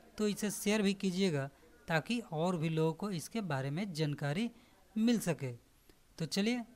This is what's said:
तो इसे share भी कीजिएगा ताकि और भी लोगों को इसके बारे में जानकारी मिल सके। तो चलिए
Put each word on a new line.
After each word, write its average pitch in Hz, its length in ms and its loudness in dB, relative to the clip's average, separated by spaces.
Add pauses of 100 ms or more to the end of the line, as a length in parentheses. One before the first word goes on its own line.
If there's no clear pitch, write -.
(180)
तो 214 100 2
इसे 208 220 -2
share 208 320 0
भी 196 120 2
कीजिएगा 180 540 0 (400)
ताकि 175 300 2 (140)
और 175 240 0
भी 160 120 0
लोगों 160 260 4
को 208 180 -4
इसके 180 300 -4
बारे 139 280 -2
में 185 220 -4
जानकारी 151 580 -2 (460)
मिल 226 240 4
सके। 139 320 -2 (680)
तो 165 80 -2
चलिए 226 380 0 (120)